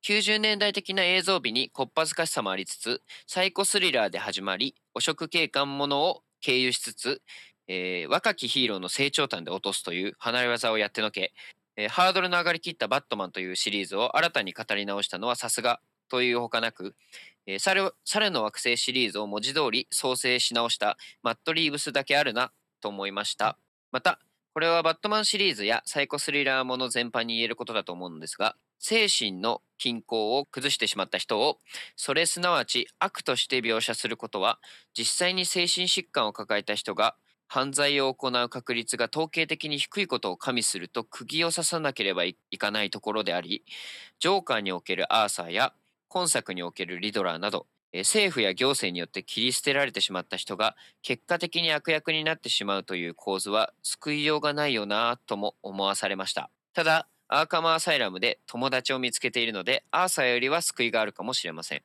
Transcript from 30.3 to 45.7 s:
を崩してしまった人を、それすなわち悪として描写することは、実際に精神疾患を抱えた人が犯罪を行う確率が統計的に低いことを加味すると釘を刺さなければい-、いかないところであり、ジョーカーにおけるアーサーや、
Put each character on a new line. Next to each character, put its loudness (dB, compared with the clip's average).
を 0
崩 -2
し 0
て 0
し -2
ま 0
っ -8
た -4
人 0
を、 2
そ -4
れ 2
す -2
な 2
わ 2
ち 0
悪 -2
と 0
し 0
て 0
描 2
写 0
す -4
る -4
こ -10
と -2
は、 2
実 -2
際 2
に 0
精 0
神 0
疾 2
患 2
を -6
抱 -2
え -14
た -2
人 -4
が 2
犯 -2
罪 4
を 2
行 -4
う 2
確 -4
率 -2
が 2
統 0
計 0
的 -4
に -2
低 -2
い 0
こ -2
と -2
を -4
加 -4
味 0
す 0
る -10
と -6
釘 -6
を 0
刺 -2
さ 0
な -2
け -2
れ 2
ば 2
い-、 -4
い -12
か 0
な 0
い -4
と -8
こ -4
ろ 0
で -2
あ 0
り、 -6
ジ 2
ョ 4
ー -18
カ -2
ー 0
に -2
お -4
け -4
る 0
ア 6
ー 0
サ -6
ー -10
や、 0